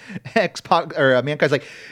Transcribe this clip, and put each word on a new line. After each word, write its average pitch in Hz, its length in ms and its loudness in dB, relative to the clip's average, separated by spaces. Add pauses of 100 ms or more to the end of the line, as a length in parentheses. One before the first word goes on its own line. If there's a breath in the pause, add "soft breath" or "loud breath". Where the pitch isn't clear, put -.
(140 loud breath)
<laughs> - 200 -10
X-Pac, 170 640 -2
or, 131 180 4
uh, 123 60 2
Mankind's 147 300 0
like, 143 120 0 (280 loud breath)